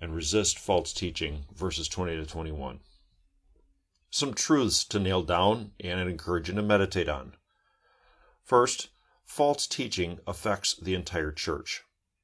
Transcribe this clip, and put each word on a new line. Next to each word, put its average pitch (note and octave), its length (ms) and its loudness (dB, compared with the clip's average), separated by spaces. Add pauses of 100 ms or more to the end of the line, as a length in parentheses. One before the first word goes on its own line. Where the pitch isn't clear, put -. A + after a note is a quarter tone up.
and E2 120 -8
resist E2+ 440 0
false F2+ 340 2
teaching, D2+ 600 -4
verses F2+ 340 -4
twenty F2 260 -4
to D#2+ 120 -6
twenty-one. D2+ 540 -8 (1300)
Some C#3 240 -2
truths B2 500 4
to G#2 160 0
nail F#2 220 2
down, G2 480 4 (100)
and F2+ 180 -4
I'd F2+ 100 0
encourage E2+ 420 -2
you F2+ 60 -4
to G#2 60 0
meditate G2 460 4
on. C#2 280 -6 (1080)
First, - 480 4 (340)
false C#3+ 420 2
teaching F#2 600 -4
affects - 480 -2
the F2 180 -4
entire E2 400 -2
church. - 520 -6 (400)